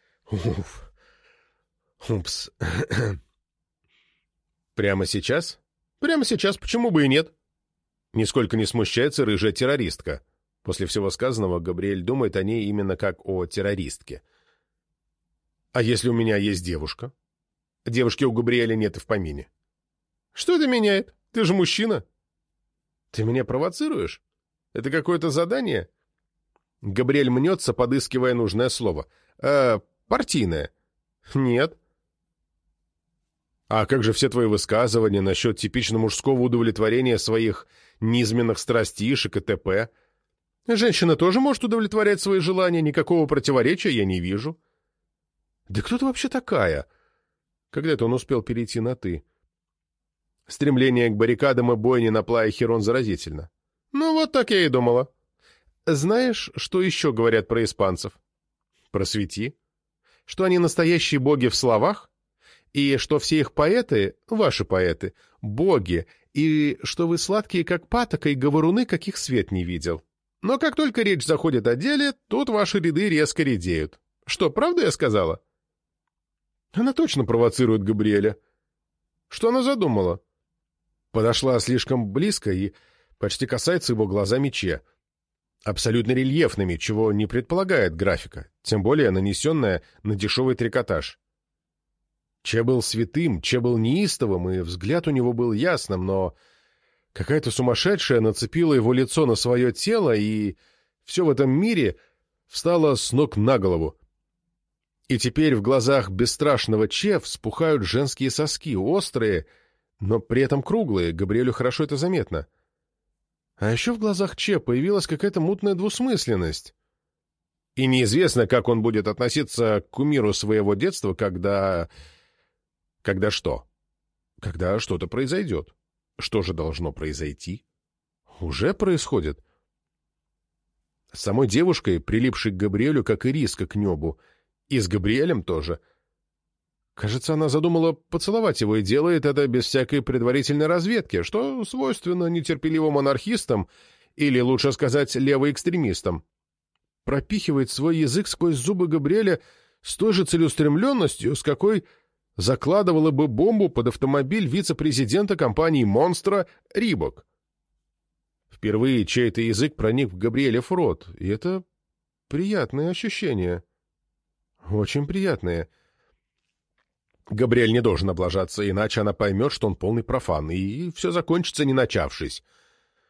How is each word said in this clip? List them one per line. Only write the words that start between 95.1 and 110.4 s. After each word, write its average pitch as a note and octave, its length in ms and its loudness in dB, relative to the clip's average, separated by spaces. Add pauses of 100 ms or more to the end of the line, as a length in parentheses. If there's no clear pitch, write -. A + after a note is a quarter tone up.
него B2 200 0
был A#2+ 220 0
ясным, G#2 520 -2
но F#2+ 300 -2 (800)
какая-то C#3 380 -2
сумасшедшая B2+ 680 2
нацепила A#2 540 0
его A#2+ 200 4
лицо C3 340 2
на A#2 80 4
своё B2 360 2
тело, G3 420 0
и G#2+ 440 -2 (460)
всё - 200 -2
в D#3+ 60 4
этом C3+ 220 4
мире D#3+ 460 2 (500)
встало D#3+ 480 2
с - 180 -4
ног D3 240 2
на A#2 220 4
голову. F2 380 0 (1080)
И B2+ 100 0
теперь C3+ 380 2
в G#2 60 0
глазах B2 480 2
бесстрашного A2+ 800 0
Че F#3+ 320 -2
вспухают D3 640 -2
женские B2+ 480 -2
соски, D3+ 440 -4
острые, G#2+ 680 0 (540)
но G#2 200 0
при A#2+ 220 0